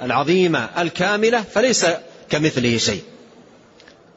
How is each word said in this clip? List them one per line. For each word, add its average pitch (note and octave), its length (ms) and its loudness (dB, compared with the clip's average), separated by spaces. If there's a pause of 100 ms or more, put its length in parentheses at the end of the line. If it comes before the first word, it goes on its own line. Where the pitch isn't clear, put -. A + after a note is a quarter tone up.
العظيمة C#3 640 0 (100)
الكاملة، G#3 640 0
فليس G#3+ 440 0 (440)
كمثله C3 480 0
شيء. G2+ 240 -4 (1160)